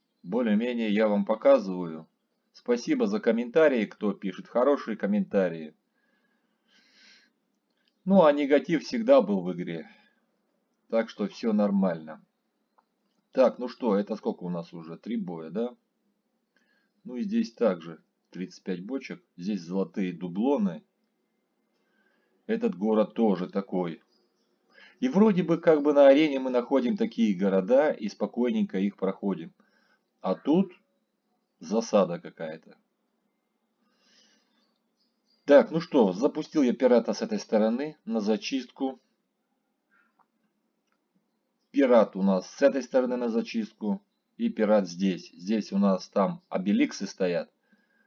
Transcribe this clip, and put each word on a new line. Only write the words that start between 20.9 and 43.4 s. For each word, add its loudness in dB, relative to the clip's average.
Этот -4
город 0
тоже 0
такой. -6
И -2
вроде 4
бы 0
как 4
бы 2
на 8
арене 6
мы -6
находим 0
такие 0
города 2
и -8
спокойненько -2
их -2
проходим. -6
А -4
тут 0
засада 0
какая-то. -16
Так, 6
ну -2
что, 2
запустил -2
я 2
пирата 4
с -10
этой -4
стороны -2
на -4
зачистку. -4
Пират 4
у -4
нас 0
с -16
этой 2
стороны -2
на -4
зачистку. -6